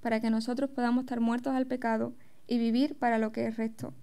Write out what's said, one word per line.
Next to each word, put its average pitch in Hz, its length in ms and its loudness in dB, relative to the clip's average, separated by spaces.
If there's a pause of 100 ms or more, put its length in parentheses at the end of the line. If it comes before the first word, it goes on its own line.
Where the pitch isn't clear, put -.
para 226 200 0
que 226 100 2
nosotros 247 400 0
podamos 247 320 2
estar 247 180 -4
muertos 240 340 0
al 262 120 2
pecado 240 480 0 (320)
y 240 120 2
vivir 240 380 2
para 233 220 2
lo 220 140 0
que 233 140 -2
es 226 100 -4
recto. 226 360 -4 (100)